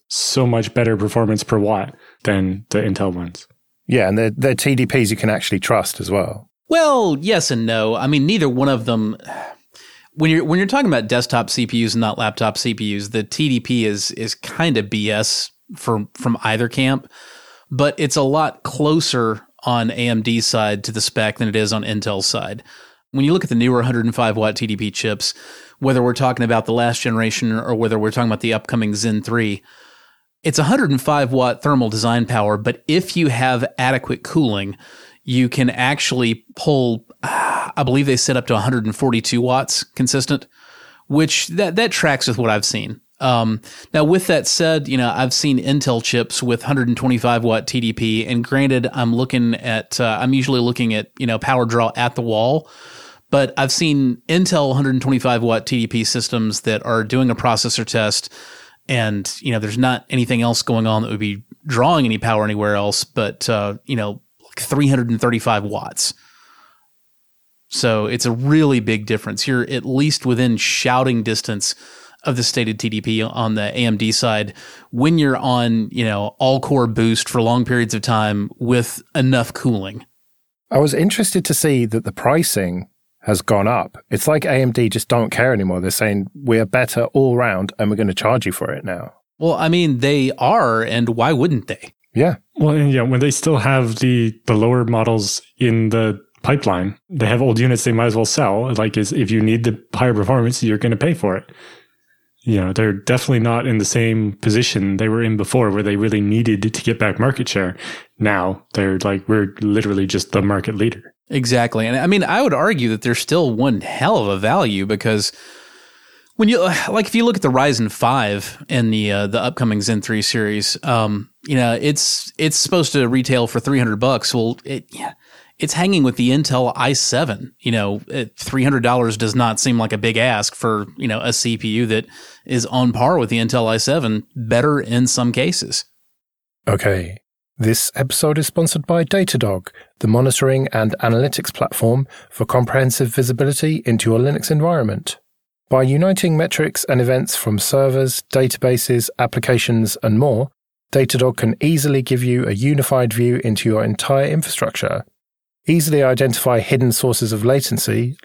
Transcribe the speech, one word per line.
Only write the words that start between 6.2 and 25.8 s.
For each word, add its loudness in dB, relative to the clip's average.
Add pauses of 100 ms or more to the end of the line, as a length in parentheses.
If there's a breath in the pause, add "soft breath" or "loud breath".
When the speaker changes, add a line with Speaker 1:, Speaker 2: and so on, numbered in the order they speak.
Speaker 3:
Well, 2
yes 0
and 0
no. 0
I -2
mean, 2
neither 2
one 2
of 0
them. -2 (960 loud breath)
When 2
you're, 4
when 0
you're 2
talking 2
about 0
desktop 0
C -2
P 0
Us -2
and 0
not 0
laptop -2
C -2
P -4
Us, -10
the -2
T -2
D 2
P 0
is, -2
is -8
kinda -2
B -2
S -2 (240)
from, -4
from -2
either 0
camp, -2 (640 loud breath)
but 0
it's -2
a 2
lot 0
closer 0 (200)
on 0
A -2
M 0
D's 0
side 0
to -6
the -4
spec -2
than -2
it -4
is 0
on -4
Intel's -4
side. -6 (480 loud breath)
When 2
you 4
look 2
at -6
the 0
newer 4
hundred 0
and 0
five 0
watt 0
T -4
D -2
P -4
chips, -4 (460 loud breath)
whether 2